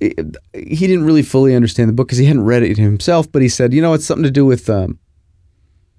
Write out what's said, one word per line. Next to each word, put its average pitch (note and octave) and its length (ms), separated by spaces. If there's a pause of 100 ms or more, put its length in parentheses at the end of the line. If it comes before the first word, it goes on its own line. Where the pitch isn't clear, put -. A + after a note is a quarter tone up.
he - 840
didn't F3+ 180
really D#3 180
fully C3+ 320
understand A#2 340
the G#2+ 40
book B2 160
'cause B2 80
he C3 100
hadn't C#3+ 180
read A#2+ 180
it G#2 160
himself, G#2+ 520
but C#3 120
he B2 60
said, B2 260
"You D#3 80
know, E3 100
it's D3+ 140
something E3 160
to C#3 80
do C#3 160
with, B2 240
um, G2 280 (1000)